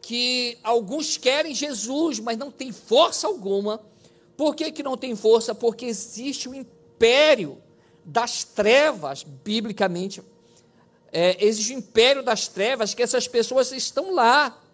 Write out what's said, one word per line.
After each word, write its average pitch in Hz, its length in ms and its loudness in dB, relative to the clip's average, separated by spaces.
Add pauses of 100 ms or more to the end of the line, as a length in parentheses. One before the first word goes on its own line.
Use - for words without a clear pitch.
que 247 600 -4
alguns 233 540 -2
querem 294 360 0
Jesus, 262 640 -4
mas 226 180 -6
não 277 120 -10
tem 262 220 -12
força 311 560 2
alguma. 208 540 -4 (560)
Por 294 180 2
que 302 160 -4
que 285 120 -10
não 262 120 -4
tem 240 200 -6
força? 220 380 4
Porque 233 320 -4
existe 247 600 -8
o 254 80 -14
império 247 1040 2 (440)
das 147 380 -2
trevas, 214 800 2
biblicamente. 196 1000 -4 (880)
É, 175 340 2
existe 214 280 0
o 277 40 -8
império 254 460 2
das 220 240 -2
trevas, 226 460 -2
que 240 100 -2
essas 240 240 0
pessoas 247 460 0
estão 339 400 -4
lá. 262 480 2 (120)